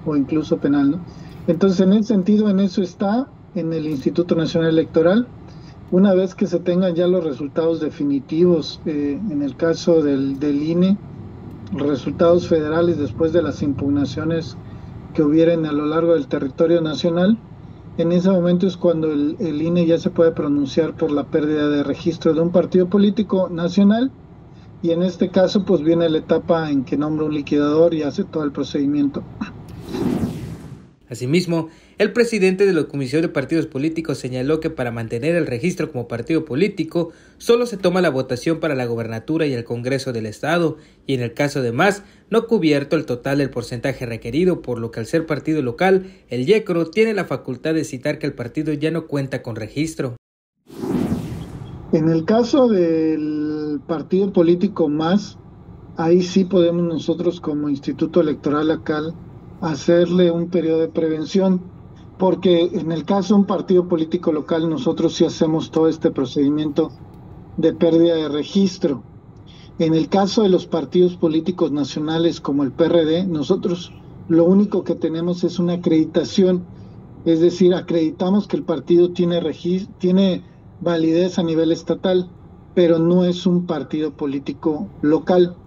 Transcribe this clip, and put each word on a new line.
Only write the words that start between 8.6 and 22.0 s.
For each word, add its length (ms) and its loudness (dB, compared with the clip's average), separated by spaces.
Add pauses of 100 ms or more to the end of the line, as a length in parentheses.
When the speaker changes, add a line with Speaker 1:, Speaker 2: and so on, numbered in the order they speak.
Speaker 1:
eh, 340 -4 (120)
en 100 -2
el 160 -4
caso 460 2
del, 360 0
del 240 -2
ine, 360 2 (760)
los 140 -2
resultados 600 2
federales 500 2
después 340 -2
de 80 4
las 220 -4
impugnaciones 960 -2 (560)
que 80 2
hubieren 420 4
a 80 -4
lo 140 -2
largo 260 2
del 160 0
territorio 540 0
nacional, 560 0 (580)
en 160 0
ese 180 4
momento 360 2
es 100 -2
cuando 340 2
el, 300 -2
el 220 -2
ine 240 2
ya 100 4
se 140 -2
puede 220 4
pronunciar 680 0
por 120 0
la 200 -2
pérdida 400 0
de 120 0
registro 520 0